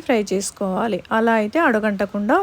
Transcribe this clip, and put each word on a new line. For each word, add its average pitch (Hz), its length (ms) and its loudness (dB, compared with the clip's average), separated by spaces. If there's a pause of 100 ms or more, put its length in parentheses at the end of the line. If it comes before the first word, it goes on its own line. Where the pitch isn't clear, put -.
ఫ్రై 233 140 2 (120)
చేసుకోవాలి. 196 680 -2 (200)
అలా 226 240 2
అయితే 220 240 -2
అడుగంటకుండా 208 760 0